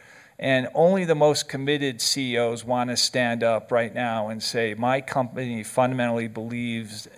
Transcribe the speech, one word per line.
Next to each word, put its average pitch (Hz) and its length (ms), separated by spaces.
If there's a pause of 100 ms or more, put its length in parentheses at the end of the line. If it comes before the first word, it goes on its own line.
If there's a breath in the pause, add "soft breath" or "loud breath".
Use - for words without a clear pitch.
(380 loud breath)
And 131 360
only 180 320
the 165 80
most 151 340
committed 139 540
C 127 320
E 117 40
Os 117 260
wanna 123 340
stand 120 440
up 113 300
right 117 220
now 113 340
and 110 140
say, 113 320
"My 123 260
company 123 600
fundamentally 120 640
believes, 113 800 (120)